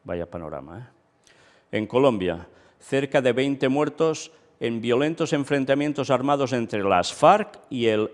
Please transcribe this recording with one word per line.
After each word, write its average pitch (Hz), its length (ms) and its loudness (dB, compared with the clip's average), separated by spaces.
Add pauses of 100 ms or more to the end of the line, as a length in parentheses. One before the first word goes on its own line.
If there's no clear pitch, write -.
Vaya 85 260 -8
panorama, 80 600 -12 (800)
¿eh? 110 80 -4
En 107 80 -2
Colombia, 98 640 0 (320)
cerca 139 420 0
de 123 100 2
veinte 135 360 0
muertos 151 640 -2 (300)
en 117 200 -4
violentos 143 500 0
enfrentamientos 143 800 0
armados 135 420 2
entre 113 320 -2
las 90 300 2
farc 196 460 4 (100)
y 120 160 0
el 107 280 2